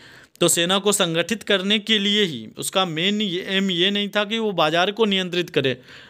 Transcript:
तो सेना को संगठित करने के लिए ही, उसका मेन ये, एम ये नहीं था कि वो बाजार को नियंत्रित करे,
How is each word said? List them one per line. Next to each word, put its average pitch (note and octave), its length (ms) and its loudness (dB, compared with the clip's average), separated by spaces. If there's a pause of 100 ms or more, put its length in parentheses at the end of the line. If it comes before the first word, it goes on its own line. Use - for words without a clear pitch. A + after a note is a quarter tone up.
(400)
तो F3 80 4
सेना F3 300 2
को G3+ 140 2
संगठित E3+ 500 -2
करने G3+ 360 0
के G#3+ 200 0
लिए G3+ 240 2
ही, B2 260 -4 (100)
उसका F#3+ 260 -2
मेन F#3 380 -2
ये, F3+ 200 -4
एम G3 280 0
ये F3 200 2
नहीं G3+ 180 -2
था G#3 160 -2
कि A3 140 -4
वो G#3+ 140 -2
बाजार E3+ 400 2
को A3 120 0
नियंत्रित F3+ 460 0
करे, C3 300 0 (300)